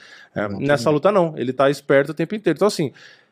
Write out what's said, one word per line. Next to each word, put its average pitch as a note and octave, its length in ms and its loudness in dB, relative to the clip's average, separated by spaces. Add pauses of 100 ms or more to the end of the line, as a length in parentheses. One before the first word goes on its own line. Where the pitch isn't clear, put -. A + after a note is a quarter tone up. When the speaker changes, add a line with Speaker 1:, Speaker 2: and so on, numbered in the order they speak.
(340)
Speaker 1:
É, - 60 -6
Speaker 2:
Exatamente. G#2 280 -4
Speaker 1:
nessa C#3+ 220 0
luta D3+ 220 2
não, E3+ 260 2
ele B2 160 -4
tá C#3 160 2
esperto C#3+ 420 0
o - 40 -8
tempo E3+ 200 -6
inteiro. F#3 220 0
Então F#3 120 2
assim, D#3 240 -4 (380)